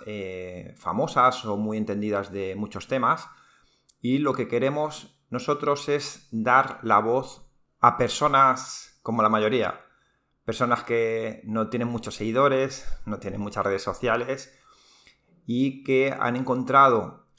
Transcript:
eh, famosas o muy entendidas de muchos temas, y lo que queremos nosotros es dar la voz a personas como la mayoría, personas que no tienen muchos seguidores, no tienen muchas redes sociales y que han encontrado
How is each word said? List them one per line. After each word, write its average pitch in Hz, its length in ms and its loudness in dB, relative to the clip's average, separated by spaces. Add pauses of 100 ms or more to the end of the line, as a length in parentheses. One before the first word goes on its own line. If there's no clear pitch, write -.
eh, 92 680 -10
famosas 127 680 0
o 107 100 -4
muy 107 220 -2
entendidas 101 540 -4
de 95 240 -6
muchos 101 320 -8
temas, 131 400 0 (760)
y 127 160 0
lo 143 160 2
que 113 140 -2
queremos 139 840 -4
nosotros 143 580 -2
es - 440 -4
dar 123 500 2
la 110 160 4
voz 117 480 0 (340)
a 120 160 6
personas 135 1080 2
como 113 180 -2
la 107 80 6
mayoría, 107 520 0 (640)
personas 120 360 0
que 113 600 -2
no 110 260 -2
tienen 120 200 -2
muchos 113 260 -6
seguidores, 131 720 0 (180)
no 107 140 -6
tienen 101 200 -8
muchas 104 240 -4
redes 98 200 0
sociales 120 680 -2 (960)
y 131 360 -2
que 135 280 2
han 123 240 -2
encontrado 127 920 2 (120)